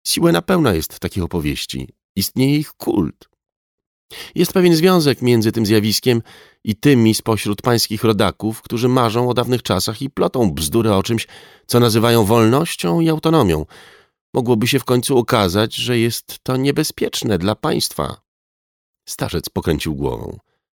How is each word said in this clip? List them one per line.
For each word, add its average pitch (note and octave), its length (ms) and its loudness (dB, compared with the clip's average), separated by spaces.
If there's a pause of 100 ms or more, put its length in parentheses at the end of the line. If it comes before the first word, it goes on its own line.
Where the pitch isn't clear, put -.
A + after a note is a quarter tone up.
Siłena E3+ 360 0
pełna D#3 320 2
jest - 240 -6
takich F2+ 240 -6
opowieści. D2 680 -6 (280)
Istnieje C3+ 400 0
ich D3+ 160 -4
kult. - 560 -4 (1040)
Jest E3+ 180 0
pewien F3+ 240 4
związek D#3+ 460 2
między A#2 300 2
tym A#2 140 -2
zjawiskiem A2 560 2 (420)
i G#2+ 120 -2
tymi A#2 380 4
spośród G#2 480 -4
pańskich A2 420 0
rodaków, G#2+ 580 0
którzy B2 260 -2
marzą B2 400 2
o A#2+ 60 -2
dawnych A#2+ 280 -2
czasach G#2+ 400 -2
i C3+ 80 -8
plotą B2+ 400 0
bzdury F2 440 0
o F#2+ 80 2
czymś, A2+ 240 -4 (400)
co A#2+ 140 2
nazywają A#2 440 4
wolnością C3 760 2
i E3 80 2
autonomią. D3+ 580 0 (680)
Mogłoby A#2 340 0
się C#3 100 0
w A#2+ 60 -6
końcu B2 340 0
okazać, G#2+ 560 2
że A#2+ 240 -2
jest - 440 -4
to C3 140 -4
niebezpieczne C3+ 840 -2
dla G2 160 0
państwa". - 680 -4 (880)
Starzec - 400 -6
pokręcił D#2+ 460 -4
głową. B1 440 -8 (360)